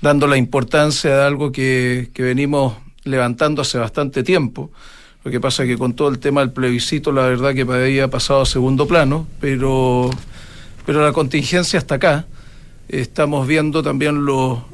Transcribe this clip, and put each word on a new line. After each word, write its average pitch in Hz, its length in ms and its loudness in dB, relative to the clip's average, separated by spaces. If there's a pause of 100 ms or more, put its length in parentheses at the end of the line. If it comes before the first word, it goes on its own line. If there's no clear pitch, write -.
dando 147 240 4
la 139 100 4
importancia 143 760 0
de 139 80 4
algo 143 280 0
que, 127 640 -2
que - 80 -8
venimos 135 540 0 (280)
levantando 135 600 0
hace 127 160 -2
bastante 135 420 -2
tiempo. 143 480 -2 (540)
Lo 127 80 -8
que 117 80 -2
pasa 131 240 -2
es 123 60 0
que 120 100 0
con 127 140 0
todo 143 160 0
el 127 100 -2
tema 143 220 0
del 131 100 0
plebiscito, 127 600 -2
la 135 120 2
verdad 127 320 0
que 135 60 0
había 127 480 0
pasado 135 320 2
a 127 40 2
segundo 131 420 2
plano, 156 380 2 (160)
pero, 131 680 0 (720)
pero 147 180 2
la 143 100 4
contingencia 160 680 0
está 139 160 -2
acá. 156 320 2 (640)
Estamos 143 580 -2
viendo 156 340 0
también 143 440 0
lo-, 131 480 0